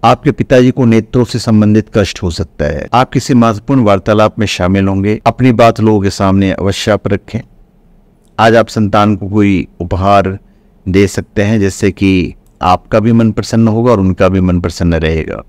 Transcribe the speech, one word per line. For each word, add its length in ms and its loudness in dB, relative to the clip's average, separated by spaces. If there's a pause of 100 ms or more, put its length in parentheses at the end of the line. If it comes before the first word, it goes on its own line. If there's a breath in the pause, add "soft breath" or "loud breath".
आपके 300 0
पिताजी 380 2
को 140 0
नेत्रों 400 2
से 140 -8
संबंधित 560 2
कष्ट 280 -2
हो 80 -4
सकता 340 -8
है। 300 -6
आप 180 2
किसी 220 -2
महत्वपूर्ण 480 0
वार्तालाप 560 0
में 80 -2
शामिल 420 0
होंगे। 380 -2
अपनी 260 2
बात 280 2
लोगों 200 2
के 100 -2
सामने 420 0
अवश्य 380 -4
आप 180 -2
रखें। 320 -6 (960)
आज 180 4
आप 120 2
संतान 480 0
को 120 -10
कोई 380 0 (140)
उपहार 580 0 (480 soft breath)
दे 200 2
सकते 360 -6
हैं, 180 0
जिससे 300 -2
कि 440 0 (280)
आपका 380 0
भी 120 0
मन 200 2
प्रसन्न 360 0
होगा 240 0
और 80 2
उनका 280 0
भी 120 0
मन 200 0
प्रसन्न 360 -2
रहेगा। 520 -4